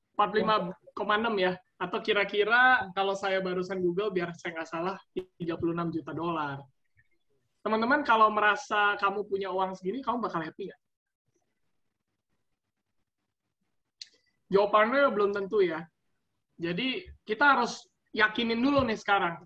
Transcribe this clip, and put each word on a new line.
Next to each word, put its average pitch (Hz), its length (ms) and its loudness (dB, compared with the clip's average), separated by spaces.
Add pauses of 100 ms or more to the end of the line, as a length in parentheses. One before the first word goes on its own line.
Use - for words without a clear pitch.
(160)
Empat 208 160 2
puluh 214 80 2
lima 190 140 2 (420)
koma 208 240 0
enam 226 160 -2
ya. 185 240 0 (220)
Atau 180 160 -4
kira-kira 208 960 2
kalau 196 240 -2
saya 190 240 -2
barusan 180 400 -4
Google, 180 320 -2
biar 170 240 -2
saya 175 160 -10
nggak 160 160 -8
salah, 175 240 -6 (400)
tiga 165 240 -6
puluh 165 160 -2
enam 170 160 -2
juta 156 240 -8
dolar. 151 480 -6 (1000)
Teman-teman, 233 440 2
kalau 220 240 6
merasa 208 720 0
kamu 202 240 -2
punya 196 240 -4
uang 190 240 -2
segini, 190 240 -6
kamu 240 240 -4
bakal 170 240 -4
happy 180 240 -12
nggak? - 120 -20 (3750)
Jawabannya 214 560 4
belum 202 240 2
tentu 196 320 -2
ya. 160 160 -4 (720)
Jadi 185 480 -4 (240)
kita 262 320 4
harus - 240 -4 (320)
yakinin 226 480 0
dulu 277 240 2
nih 220 140 -4
sekarang, 180 460 0